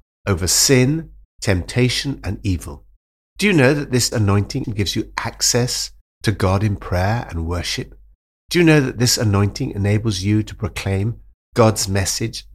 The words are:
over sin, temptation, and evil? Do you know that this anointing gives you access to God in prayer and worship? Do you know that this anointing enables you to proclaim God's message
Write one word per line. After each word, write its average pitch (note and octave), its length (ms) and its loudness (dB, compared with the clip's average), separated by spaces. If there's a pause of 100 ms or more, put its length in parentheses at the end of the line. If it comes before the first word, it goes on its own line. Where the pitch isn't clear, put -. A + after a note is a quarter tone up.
(260)
over F#2 200 0
sin, C#3 680 2 (280)
temptation, B2 840 -2
and F#2 200 -6
evil? - 420 -6 (540)
Do F#3+ 80 4
you G#3 60 4
know C#3+ 200 6
that D3 200 -4
this B2 180 0
anointing G2+ 540 0
gives G2+ 320 -4
you - 200 -6
access - 760 -2 (320)
to A2+ 80 2
God F#2+ 320 2
in G2+ 100 0
prayer F#2+ 560 -2
and E2 160 -6
worship? F2 500 -6 (540)
Do E3 80 0
you F3 60 6
know D#3 160 6
that B2+ 180 -2
this A#2+ 180 2
anointing G2+ 540 0
enables G2+ 520 -2
you G#2 200 2
to - 140 -14
proclaim G2 640 -4 (340)
God's A2 320 4
message G2 680 -4